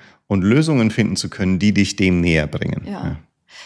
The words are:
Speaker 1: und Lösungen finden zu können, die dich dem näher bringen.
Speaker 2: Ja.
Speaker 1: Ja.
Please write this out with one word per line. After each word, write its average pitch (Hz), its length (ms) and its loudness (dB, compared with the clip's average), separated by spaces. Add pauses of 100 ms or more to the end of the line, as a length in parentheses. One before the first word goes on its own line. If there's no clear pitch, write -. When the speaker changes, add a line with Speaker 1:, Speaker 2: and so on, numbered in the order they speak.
(280)
Speaker 1:
und 98 160 0
Lösungen 127 480 2
finden 104 240 0
zu - 140 -6
können, 92 300 -2
die 104 140 2
dich 98 220 0
dem 90 260 2
näher 80 260 2
bringen. - 380 -6
Speaker 2:
Ja. 202 60 -12
Speaker 1:
Ja. 82 240 -6 (500)